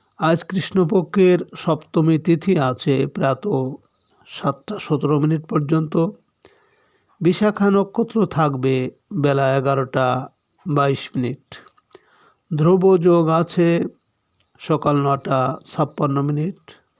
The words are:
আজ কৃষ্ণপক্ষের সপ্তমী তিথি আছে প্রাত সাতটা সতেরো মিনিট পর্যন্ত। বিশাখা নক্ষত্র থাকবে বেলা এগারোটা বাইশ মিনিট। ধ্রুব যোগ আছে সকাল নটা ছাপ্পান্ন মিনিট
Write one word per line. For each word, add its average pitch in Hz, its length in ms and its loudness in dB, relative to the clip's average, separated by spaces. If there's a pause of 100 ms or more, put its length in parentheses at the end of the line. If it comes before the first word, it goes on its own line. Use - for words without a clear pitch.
(280)
আজ 165 100 2 (100)
কৃষ্ণপক্ষের 185 880 2 (260)
সপ্তমী 160 600 0
তিথি 175 300 2 (140)
আছে 131 260 -2 (200)
প্রাত 135 300 -2 (840)
সাতটা - 460 -8 (120)
সতেরো 151 380 0
মিনিট 156 180 0 (100)
পর্যন্ত। 156 420 -2 (1300)
বিশাখা 202 560 0
নক্ষত্র 226 400 -2 (200)
থাকবে 135 380 0 (500)
বেলা 139 220 2 (120)
এগারোটা 135 480 -2 (600)
বাইশ 139 360 0 (100)
মিনিট। 127 320 -6 (1120)
ধ্রুব 175 240 4 (240)
যোগ 170 180 4 (160)
আছে 170 280 0 (920)
সকাল 151 360 0 (100)
নটা 135 340 0 (320)
ছাপ্পান্ন 139 440 -2 (120)
মিনিট 151 320 -4 (400)